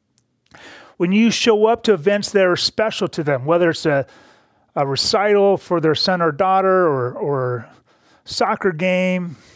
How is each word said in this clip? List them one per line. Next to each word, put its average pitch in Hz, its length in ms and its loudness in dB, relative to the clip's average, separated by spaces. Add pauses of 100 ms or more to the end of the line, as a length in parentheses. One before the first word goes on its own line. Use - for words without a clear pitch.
(960)
When 175 160 0
you 220 180 4
show 214 360 2
up 226 180 0
to 220 100 4
events 196 380 0
that 196 120 4
are 180 120 2
special 214 520 -4
to - 140 -6
them, 139 240 -2
whether 170 240 2
it's 165 160 -4
a, 139 200 0 (680)
a 143 120 0
recital 202 680 2
for 170 240 -4
their 156 140 2
son 185 260 0
or 165 120 2
daughter 185 540 2
or, 127 260 -2
or 127 560 -4 (560)
soccer 202 480 -2
game 185 640 -2 (180)